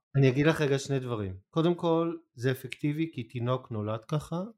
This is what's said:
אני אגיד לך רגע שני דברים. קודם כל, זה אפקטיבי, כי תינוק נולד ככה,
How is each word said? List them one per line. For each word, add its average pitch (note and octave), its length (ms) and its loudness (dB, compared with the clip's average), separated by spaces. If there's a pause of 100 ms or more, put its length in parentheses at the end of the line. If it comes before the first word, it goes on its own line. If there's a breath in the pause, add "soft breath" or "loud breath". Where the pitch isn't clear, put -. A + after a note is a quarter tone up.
(160)
אני C3+ 140 6
אגיד C#3 160 2
לך D#3 160 2
רגע C#3 180 2
שני C#3 200 -2
דברים. G#2 400 -4 (100)
קודם E3 260 2
כל, E3 420 0 (180)
זה B2+ 160 0
אפקטיבי, D3 640 -4
כי B2 100 -6
תינוק B2+ 480 -2
נולד G#2+ 340 -4
ככה, D#3+ 360 -4 (160)